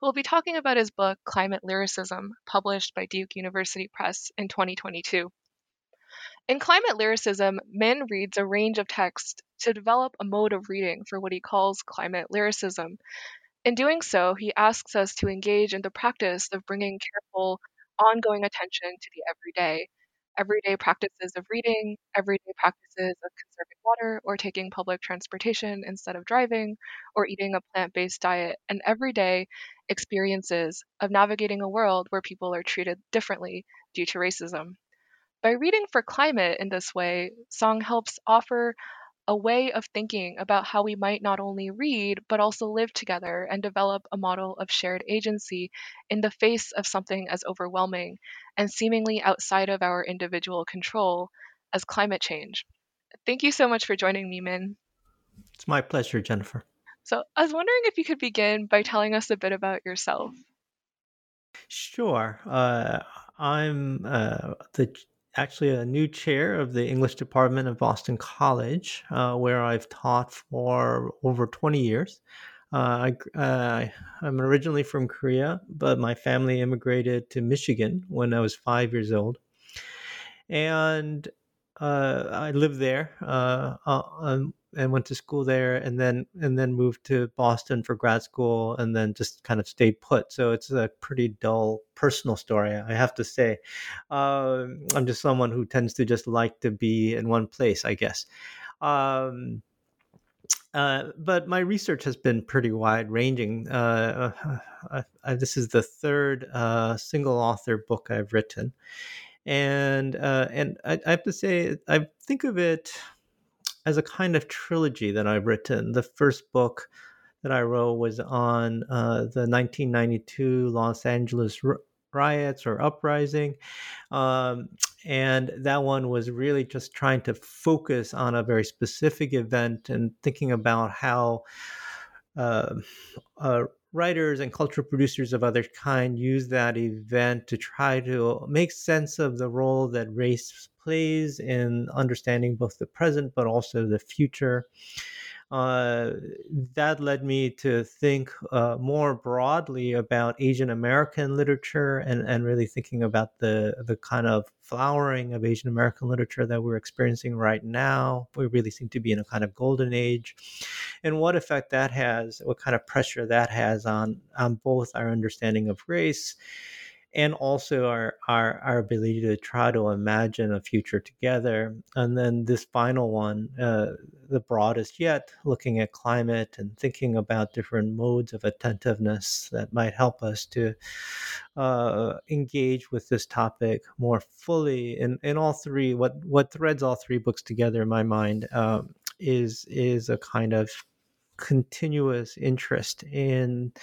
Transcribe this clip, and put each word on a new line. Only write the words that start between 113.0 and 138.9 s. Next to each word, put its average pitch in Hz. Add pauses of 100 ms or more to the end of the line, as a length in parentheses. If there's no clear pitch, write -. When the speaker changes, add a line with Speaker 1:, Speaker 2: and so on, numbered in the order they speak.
Speaker 2:
as 156
a 151
kind 175
of 147
trilogy 139
that 104
I've 104
written. 113
The 120
first -
book 123 (560)
that 135
I 127
wrote 120
was 117
on, 117
uh, 117
the 123
nineteen 123
ninety-two 120
Los 117
Angeles 120
ri-, 135 (380)
riots 143
or 113
uprising. 147 (560)
Um, 127 (340)
and 131
that 139
one 135
was 123
really 135
just -
trying 135
to 117
focus 147
on 120
a 117
very 113
specific 143
event 120
and 117 (120)
thinking 135
about 113
how, 120 (920)
uh, 117 (600)
uh, 123 (320)
writers 160
and 135
cultural 147
producers 131
of 117
other 117 (160)
kind 127
use 131
that 120
event 117
to 123
try 135
to 123
make 156
sense 156